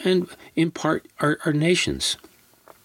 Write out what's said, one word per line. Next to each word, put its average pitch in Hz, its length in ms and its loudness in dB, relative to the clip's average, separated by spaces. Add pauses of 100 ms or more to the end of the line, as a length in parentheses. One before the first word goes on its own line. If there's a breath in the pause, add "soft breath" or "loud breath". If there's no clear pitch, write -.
and 185 240 2 (260 loud breath)
in 165 160 2
part - 340 -2 (140)
our, 151 260 0
our 165 60 0
nations. 147 640 0 (680)